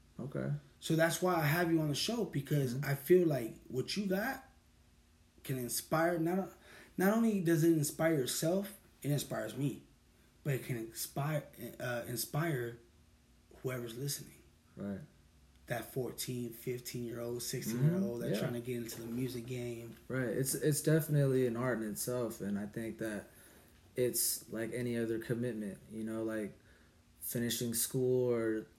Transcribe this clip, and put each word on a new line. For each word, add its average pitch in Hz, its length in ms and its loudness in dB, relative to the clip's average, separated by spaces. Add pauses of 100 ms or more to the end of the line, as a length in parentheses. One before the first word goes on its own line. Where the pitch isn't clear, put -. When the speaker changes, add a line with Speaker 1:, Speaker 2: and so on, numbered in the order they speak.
(200)
Speaker 1:
Okay. 143 260 -4 (340)
Speaker 2:
So - 160 0
that's 165 240 4
why 180 140 2
I 165 80 2
have 165 300 2
you 165 80 4
on 156 80 0
the 143 60 0
show, 220 300 0
because 143 500 0
Speaker 1:
Mm-hmm. 139 160 -2
Speaker 2:
I 139 40 2
feel 180 320 6
like 123 280 0 (140)
what 127 280 -4
you 202 100 -2
got 208 380 -2 (1000)
can 131 140 -2
inspire, 160 600 2
not, 180 320 2 (460)
not 190 180 6
only 226 260 4
does 165 240 4
it 165 80 8
inspire 160 420 2
yourself, 160 580 0 (300)
it 135 80 -2
inspires 113 460 -2
me, 135 260 -2 (640)
but 143 100 0
it 120 120 -4
can 127 100 -2
inspire, 143 680 -4 (380)
uh, 120 280 -4
inspire 120 720 -2 (840)
whoever's 120 340 -4
listening. - 360 -6 (440)
Speaker 1:
Right. 101 240 -6 (640)
Speaker 2:
That 117 260 -6
fourteen, 120 600 -4
fifteen-year-old, 120 880 -6
sixteen-year-old 131 800 0
that's 135 100 -2
Speaker 1:
Mm-hmm. 202 80 0
Speaker 2:
trying 120 140 -2
Speaker 1:
Yeah. 120 60 -4
Speaker 2:
to 117 60 -10
get 123 100 -4
into 117 260 -8
the 117 60 -8
music 120 380 -4
game. 120 500 -6 (120)
Speaker 1:
Right. 127 200 0
It's, 135 260 0
it's 143 260 2
definitely 147 680 4
an 113 100 0
art 120 260 0
in 107 80 -4
itself, 117 500 -4
and 101 180 -2
I 104 80 -2
think 113 320 -6
that 107 280 -4 (720)
it's - 540 0
like 113 240 -4
any 123 220 -2
other 113 220 0
commitment, 110 580 -2 (160)
you 110 120 -6
know, 110 180 -4
like 110 340 -4 (640)
finishing 120 540 -2
school 127 580 2
or, 110 320 2 (140)